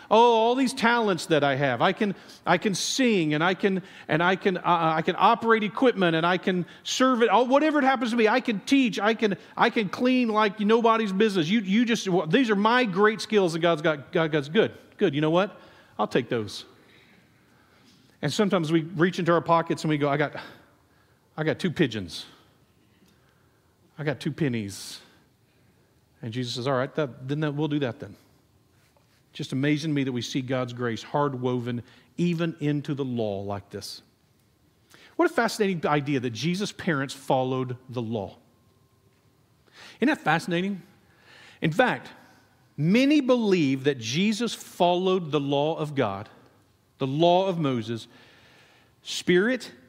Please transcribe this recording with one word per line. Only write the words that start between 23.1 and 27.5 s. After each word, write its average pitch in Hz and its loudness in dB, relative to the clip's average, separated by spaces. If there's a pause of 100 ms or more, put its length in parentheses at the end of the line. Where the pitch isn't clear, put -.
I 151 -8
got 147 -4
two 160 -6
pennies." 117 -6 (1200)
And 123 -8
Jesus 120 -6
says, 120 -6
"All 139 0
right, 127 -2
that, 131 -6
then 147 -4
that, 151 -4